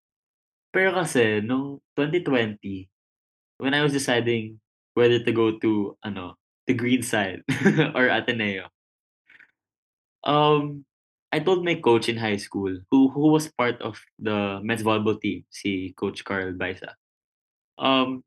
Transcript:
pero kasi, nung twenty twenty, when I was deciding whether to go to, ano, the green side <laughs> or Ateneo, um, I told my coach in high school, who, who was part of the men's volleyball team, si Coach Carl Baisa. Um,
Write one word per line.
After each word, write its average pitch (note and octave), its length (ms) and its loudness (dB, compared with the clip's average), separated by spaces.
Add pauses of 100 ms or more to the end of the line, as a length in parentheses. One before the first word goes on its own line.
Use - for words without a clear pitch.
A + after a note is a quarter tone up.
(680)
pero F#3+ 240 2
kasi, B2 480 2
nung C3+ 400 -4 (160)
twenty D#3 240 0
twenty, G#2+ 720 -4 (640)
when C3+ 160 -4
I D3 80 0
was D3+ 100 2
deciding A#2 720 -2 (320)
whether A#2+ 240 4
to A#2 160 -2
go A2 240 2
to, G#2 460 0
ano, F#2+ 340 -10 (320)
the C3 80 0
green A#2+ 240 0
side G2+ 400 -4 (280)
<laughs> D3+ 280 2
or B2+ 100 4
Ateneo, G#2 640 -2 (1500)
um, D3 600 2 (480)
I D#3 80 -2
told F3 240 2
my E3+ 120 0
coach A#2 320 4
in A2+ 100 -2
high G#2+ 180 0
school, G2 400 -6 (140)
who, C3+ 180 6
who D3 240 2
was D#3 160 2
part A#2+ 320 -2
of A2+ 160 -8 (220)
the G2+ 420 -2
men's G#2+ 220 -4
volleyball G#2+ 340 2
team, F#2 320 -6
si F#2 480 -6
Coach G2 260 -6
Carl F#2+ 300 -4
Baisa. F#2 400 -8 (800)
Um, C3 520 0